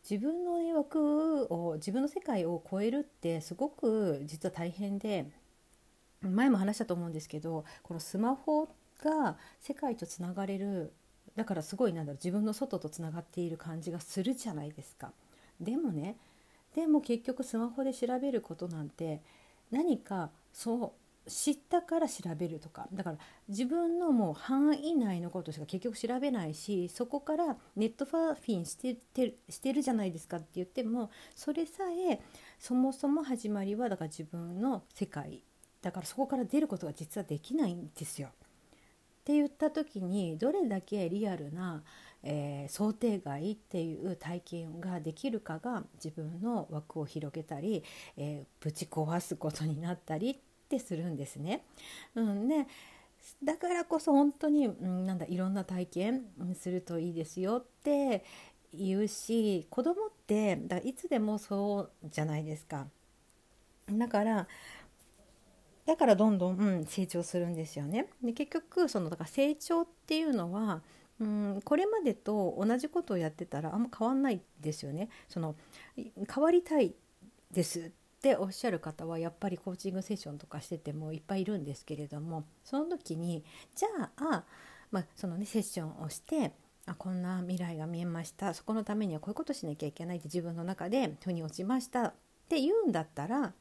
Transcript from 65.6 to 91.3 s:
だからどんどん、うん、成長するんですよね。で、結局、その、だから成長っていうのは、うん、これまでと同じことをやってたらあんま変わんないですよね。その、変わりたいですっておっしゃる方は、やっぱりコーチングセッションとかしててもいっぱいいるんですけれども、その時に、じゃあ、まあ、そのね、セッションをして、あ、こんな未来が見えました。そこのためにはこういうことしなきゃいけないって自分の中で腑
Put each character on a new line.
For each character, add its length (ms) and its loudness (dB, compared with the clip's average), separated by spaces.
だ 100 6
か 100 6
ら 120 12
ど 120 8
ん 80 6
ど 140 2
ん、 60 0
う 80 4
ん、 40 -2
成 220 -2
長 160 -2
す 160 -2
る 80 0
ん 80 -2
で 100 -4
す 140 -8
よ 60 -4
ね。 240 -2
で、 120 0
結 180 -4
局、 380 2
そ 100 0
の、 100 0
だ 60 -4
か 80 -8
ら 60 -8
成 260 4
長 280 0
っ 40 -2
て 120 0
い 60 2
う 100 2
の 180 0
は、 300 0
う 60 0
ん、 380 0
こ 140 4
れ 100 4
ま 140 2
で 120 2
と 460 0
同 180 2
じ 120 -2
こ 120 0
と 140 -2
を 20 0
や 120 0
っ 20 -4
て 140 -8
た 160 -4
ら 120 -4
あ 40 0
ん 60 2
ま 140 -2
変 100 2
わ 60 4
ん 80 4
な 100 4
い 100 0
で 140 -2
す 120 -8
よ 60 -4
ね。 180 -4
そ 100 -4
の、 160 -2
変 480 -2
わ 80 8
り 100 8
た 200 4
い 120 4
で 120 2
す 300 -4
っ 20 -20
て 160 8
お 120 0
っ 40 -4
し 140 -6
ゃ 60 4
る 80 0
方 260 -8
は、 140 -2
や 100 0
っ 100 -8
ぱ 100 -2
り 80 -2
コ 140 -6
ー 40 -4
チ 160 -4
ン 20 -4
グ 80 -2
セ 140 -2
ッ 20 -8
シ 100 -10
ョ 40 -8
ン 80 -10
と 80 -16
か 120 -8
し 80 -12
て 100 -4
て 140 -8
も 220 -6
い 40 -6
っ 80 -10
ぱ 120 -2
い 40 2
い 40 0
る 140 0
ん 40 -4
で 120 -6
す 100 -18
け 100 -6
れ 120 -6
ど 120 -8
も、 260 -4
そ 160 -2
の 60 0
時 300 -4
に、 280 -2
じ 100 0
ゃ 320 -4
あ、 260 0
ま 100 0
あ、 40 -6
そ 120 -6
の 100 -4
ね、 80 -2
セ 140 0
ッ 20 2
シ 180 -4
ョ 60 -4
ン 160 -8
を 80 -4
し 100 -8
て、 320 0
あ、 80 -6
こ 160 -6
ん 100 -2
な 200 -2
未 180 -2
来 180 -4
が 80 -4
見 160 -4
え 40 -2
ま 180 -4
し 80 -8
た。 220 -4
そ 120 -10
こ 80 -2
の 100 0
た 120 -2
め 100 2
に 80 0
は 60 -4
こ 80 -8
う 20 -4
い 20 -4
う 40 -4
こ 80 -4
と 100 -2
し 140 -6
な 80 -4
き 100 -6
ゃ 20 -2
い 40 -4
け 140 -10
な 100 -4
い 20 -6
っ 20 -6
て 80 -12
自 140 0
分 140 -6
の 80 -4
中 260 -4
で 340 2
腑 80 -2